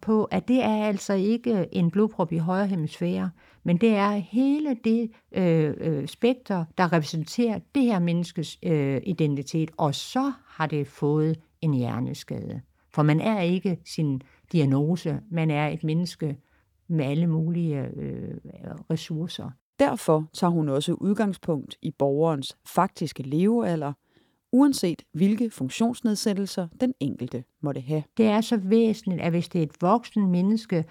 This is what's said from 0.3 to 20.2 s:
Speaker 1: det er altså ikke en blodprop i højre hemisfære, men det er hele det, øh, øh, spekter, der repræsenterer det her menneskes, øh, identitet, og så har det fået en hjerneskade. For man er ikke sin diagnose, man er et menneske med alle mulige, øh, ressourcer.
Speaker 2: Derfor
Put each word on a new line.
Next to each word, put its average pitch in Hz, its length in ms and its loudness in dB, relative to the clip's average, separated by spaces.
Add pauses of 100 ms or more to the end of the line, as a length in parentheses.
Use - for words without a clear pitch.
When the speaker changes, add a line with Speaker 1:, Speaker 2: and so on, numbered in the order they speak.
Speaker 1:
det 254 140 4
er 214 240 0
altså 202 280 -2
ikke 208 580 0
en 170 180 2
blodprop 202 420 0
i 165 40 -2
højre 185 300 0
hemisfære, 180 640 -2 (320)
men 175 140 2
det 226 140 4
er 202 200 4
hele 269 760 0
det, 226 260 2 (220)
øh, 165 460 2
øh, 151 300 -2
spekter, 233 560 -2 (140)
der 180 140 2
repræsenterer 170 680 0 (160)
det 277 80 4
her 226 160 4
menneskes, 170 640 -2
øh, 139 420 2
identitet, 151 720 0
og 147 180 0
så 269 380 -4 (140)
har - 200 -4
det 147 200 -2
fået 156 540 0 (200)
en 156 140 0
hjerneskade. 120 840 -4 (340)
For 151 80 2
man 156 180 6
er 214 200 0
ikke 175 440 0
sin 139 380 -2 (300)
diagnose, 147 680 2 (100)
man 160 200 0
er 147 180 0
et 160 160 -6
menneske 160 520 -2 (520)
med 160 160 0
alle 151 220 0
mulige, 160 600 -2 (100)
øh, 139 380 -8 (560)
ressourcer. 156 600 -6 (280)
Speaker 2:
Derfor 165 560 2